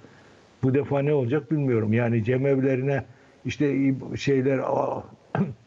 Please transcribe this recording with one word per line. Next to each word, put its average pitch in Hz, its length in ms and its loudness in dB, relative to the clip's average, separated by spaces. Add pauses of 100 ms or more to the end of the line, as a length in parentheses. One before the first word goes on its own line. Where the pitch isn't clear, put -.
(640)
Bu 131 120 2
defa 139 280 0
ne 147 120 0
olacak 135 360 0
bilmiyorum. 123 420 0
Yani 117 320 2
cemevlerine 135 800 0 (400)
işte 139 320 -2
i-, 135 200 2 (200)
şeyler, 135 420 2
a-, 127 460 -2 (300)
<clears throat> 156 60 0 (260)